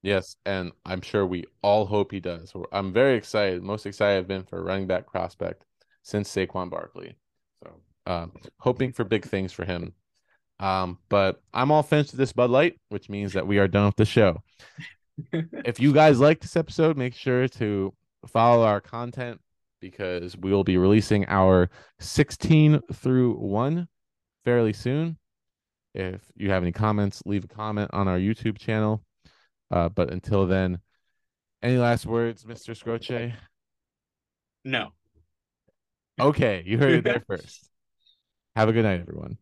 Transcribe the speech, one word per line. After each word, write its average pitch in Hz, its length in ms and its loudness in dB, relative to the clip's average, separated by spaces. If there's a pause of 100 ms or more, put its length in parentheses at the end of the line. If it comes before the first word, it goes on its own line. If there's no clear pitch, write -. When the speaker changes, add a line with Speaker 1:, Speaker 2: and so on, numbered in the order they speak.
Speaker 1:
Yes, 95 340 -2 (100)
and 95 260 -6 (140)
I'm 92 160 -8
sure 101 240 -2
we 87 180 -6 (180)
all 101 220 2
hope 101 260 -2
he 98 100 -10
does. 85 340 -12
We're, 87 180 -12
I'm 95 200 -6
very 123 240 2
excited, 98 460 -2
most 101 220 -8
excited 101 340 0
I've 92 100 -6
been 95 160 -8
for 92 140 -14
a 87 40 -8
running 95 240 -4
back 92 200 -4
prospect 87 580 -8 (380)
since - 320 -6
Saquon 90 360 -6
Barkley. 85 460 -14 (460)
So, 82 100 -20 (340)
um, 85 260 -8 (260)
hoping 127 340 -2
for 117 120 -4
big 101 220 -2
things 95 260 -6
for 90 140 -8
him. 87 260 -8 (680)
Um, 95 400 -4 (100)
but 98 340 2 (100)
I'm 131 180 0
all 151 120 4
finished 151 300 0
with 123 60 -12
this 131 140 0
Bud 120 180 2
Light, 143 380 2
which 101 200 -10
means 101 260 -6
that 90 120 -2
we 101 120 2
are 98 100 4
done 101 180 4
with 101 100 2
the 110 80 4
show. 101 420 4
Speaker 2:
<laughs> - 60 -20 (1120)
Speaker 1:
If 120 120 -6
you 139 140 4
guys 151 260 6
like 151 220 4
this - 160 -8
episode, 160 400 0
make 123 180 -4
sure 127 320 0
to 104 460 -4 (360)
follow 117 360 4
our 104 160 2
content 120 580 -12 (420)
because 90 540 -8
we 95 160 -6
will 98 140 4
be 92 140 2
releasing 101 480 4
our 95 420 6 (300)
sixteen 151 840 4 (140)
through 127 400 2
one 131 520 -4 (600)
fairly 120 260 2
soon. 156 460 -4 (760)
If 95 280 -8 (140)
you 98 140 -2
have 92 120 2
any 87 100 -2
comments, 104 540 -2
leave 98 180 -2
a - 40 -20
comment 107 440 -6
on 98 160 0
our 90 100 0
YouTube 110 380 -4
channel. 107 480 -2 (640)
Uh, 85 180 0
but 85 220 -2
until 98 360 0
then, 92 340 0 (840)
any 123 140 0
last 120 300 0
words, 117 400 -4
Mister 117 260 -16
Scroce? 117 600 -8 (1300)
Speaker 2:
No. 127 240 -4 (1300)
Speaker 1:
Okay, 127 480 0
you 107 120 -2
heard 135 140 4
it - 120 2
there 120 200 -2
Speaker 2:
<laughs> - 40 -20
Speaker 1:
first. - 400 -12 (880)
Have 110 120 4
a 113 40 0
good 113 120 2
night, 92 160 0
everyone. 76 400 -14